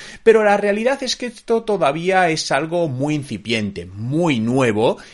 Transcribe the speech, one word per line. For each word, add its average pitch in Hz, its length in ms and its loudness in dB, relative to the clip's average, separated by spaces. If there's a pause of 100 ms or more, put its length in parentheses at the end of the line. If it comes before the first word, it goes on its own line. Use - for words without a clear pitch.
(220)
pero 220 220 6
la 202 140 4
realidad 214 440 0
es 254 140 -4
que 254 100 -8
esto 233 380 -4
todavía 175 680 0
es 156 220 -2
algo 160 380 0
muy 139 260 -2
incipiente, 107 720 -4
muy 127 520 0
nuevo, 120 600 2 (140)